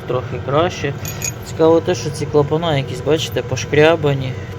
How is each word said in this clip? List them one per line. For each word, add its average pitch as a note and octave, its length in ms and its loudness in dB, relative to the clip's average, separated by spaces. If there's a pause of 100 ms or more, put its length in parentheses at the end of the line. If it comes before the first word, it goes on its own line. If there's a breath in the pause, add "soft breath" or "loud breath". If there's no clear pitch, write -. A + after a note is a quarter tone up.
трохи B2+ 400 -4
краще. D3 480 0 (520 loud breath)
Цікаво D#3+ 340 4
те, F3+ 140 0
що D3+ 160 -4
ці D3 160 -4
клапана D3+ 500 2
якісь, C3 240 -2
бачите, C#3+ 420 0
пошкрябані. C#3+ 920 2 (260)